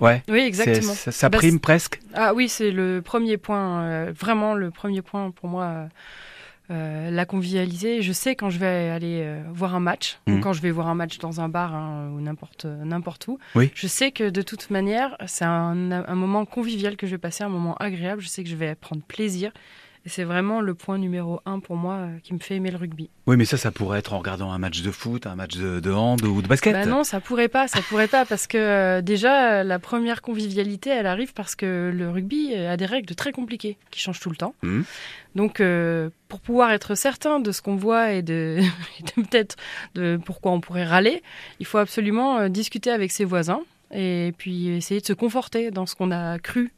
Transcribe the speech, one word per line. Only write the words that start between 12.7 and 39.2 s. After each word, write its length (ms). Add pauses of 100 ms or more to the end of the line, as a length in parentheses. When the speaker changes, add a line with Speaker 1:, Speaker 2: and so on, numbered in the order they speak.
Speaker 2:
où, 100 (180)
Speaker 1:
Oui. 200
Speaker 2:
je 120
sais 240
que 180
de 120
toute 300
manière, 440 (120)
c'est 180
un, 460
un 240
moment 300
convivial 520
que 80
je 60
vais 80
passer, 240
un 60
moment 260
agréable. 460
Je 60
sais 160
que 60
je 60
vais 200
prendre 280
plaisir. 480 (540)
Et 40
c'est 140
vraiment 380
le 140
point 220
numéro 480
un 140
pour 160
moi, 200
euh, 280
qui 100
me 60
fait 160
aimer 160
le 60
rugby. 320 (180)
Speaker 1:
Oui, 80
mais 80
ça, 140
ça 120
pourrait 300
être 140
en 60
regardant 300
un 80
match 240
de 100
foot, 360
un 80
match 220
de, 240
de 100
hand 320
ou 180
de 60
basket. 240
Speaker 2:
Bah 140
non, 180
ça 160
pourrait 300
pas, 180
ça 140
pourrait 260
pas, 180
parce 220
que, 100
euh, 440
déjà, 580
euh, 60
la 120
première 440
convivialité, 680
elle 160
arrive 280
parce 200
que 400
le 160
rugby, 460
euh, 160
a 60
des 80
règles 280
très 200
compliquées, 440 (140)
qui 80
changent 220
tout 80
le 80
temps. 260
Speaker 1:
Mhm. 220 (500)
Speaker 2:
Donc, 240
euh, 500 (200)
pour 100
pouvoir 320
être 240
certain 460
de 100
ce 100
qu'on 140
voit 380
et 80
de, 360
<laughs> 440
et 20
de 240